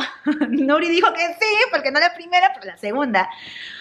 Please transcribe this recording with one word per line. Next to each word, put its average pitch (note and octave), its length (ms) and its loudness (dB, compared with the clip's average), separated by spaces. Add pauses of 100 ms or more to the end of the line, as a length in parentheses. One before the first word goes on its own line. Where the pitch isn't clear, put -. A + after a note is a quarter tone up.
(260)
<laughs> D4+ 240 -2
Nuri C#4+ 400 2
dijo F4 240 4
que E4+ 140 -2
sí, G#4 280 -2 (160)
porque C4+ 200 0
no C#4+ 80 0
la E4+ 140 4
primera, F4+ 400 2
pero - 120 -16
la F3 120 -14
segunda. G#3+ 520 0 (520)